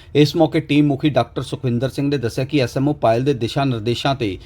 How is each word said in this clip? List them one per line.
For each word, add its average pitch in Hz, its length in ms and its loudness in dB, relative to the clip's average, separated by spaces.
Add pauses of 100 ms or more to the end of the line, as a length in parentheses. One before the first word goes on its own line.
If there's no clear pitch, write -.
(160)
ਇਸ 147 200 4
ਮੌਕੇ 160 240 2
ਟੀਮ 147 260 2
ਮੁਖੀ 147 240 0
ਡਾਕਟਰ 123 320 -2
ਸੁਖਵਿੰਦਰ 123 480 -2
ਸਿੰਘ 143 200 -4
ਨੇ 143 80 0
ਦੱਸਿਆ 117 280 -4
ਕਿ 139 180 0
ਐਸ 120 140 -4
ਐਮ 135 100 2
ਓ 147 60 2
ਪਾਇਲ 120 300 2
ਦੇ 143 100 2
ਦਿਸ਼ਾ 117 300 -2
ਨਿਰਦੇਸ਼ਾਂ 120 520 -2
'ਤੇ 98 300 -4